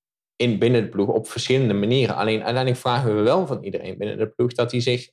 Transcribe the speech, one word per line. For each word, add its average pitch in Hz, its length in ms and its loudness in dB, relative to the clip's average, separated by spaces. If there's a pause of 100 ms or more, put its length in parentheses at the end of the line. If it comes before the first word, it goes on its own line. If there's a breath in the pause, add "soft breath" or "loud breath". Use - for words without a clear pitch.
(360)
in, 117 220 0
binnen 127 240 4
de - 60 -4
ploeg 101 200 -2
op - 200 -2
verschillende 127 460 0
manieren. 110 420 2
Alleen 107 260 0
uiteindelijk 123 340 0
vragen 120 400 0
we 104 60 2
wel 160 240 4
van 123 180 -6
iedereen 92 340 -8
binnen 104 200 -6
de 107 100 -2
ploeg 123 240 -2
dat 120 180 0
hij 123 100 -2
zich 123 320 -2